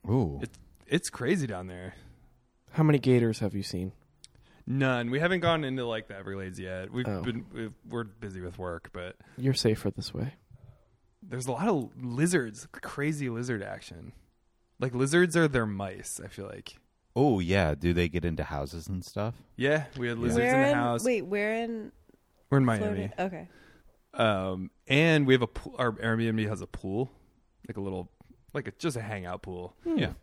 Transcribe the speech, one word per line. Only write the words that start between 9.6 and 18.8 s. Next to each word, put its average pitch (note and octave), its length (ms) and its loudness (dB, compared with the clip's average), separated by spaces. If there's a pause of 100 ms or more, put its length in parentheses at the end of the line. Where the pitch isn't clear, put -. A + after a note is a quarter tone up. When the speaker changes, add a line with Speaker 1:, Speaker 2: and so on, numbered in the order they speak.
Speaker 3:
this - 220 -10
way. B2 200 -6 (920)
Speaker 2:
there's B2 200 -8
a C3 60 -4
lot D3+ 140 -2
of D3+ 220 0 (100)
lizards, B2+ 760 0
crazy D3 560 -4
lizard A#2 340 -4
action. F#2+ 480 -12 (680)
Like, B2+ 160 -2
lizards D3+ 440 4
are E3 100 8
their C3 180 2
mice, G2 580 -6
I F2+ 40 -12
feel G2 200 -12
like. - 280 -14 (400)
Speaker 1:
Oh, B2+ 240 6
yeah. F2 360 4
Do E2 180 2
they F2 160 4
get E2+ 160 -2
into D#2 180 -2
houses C#2+ 440 -6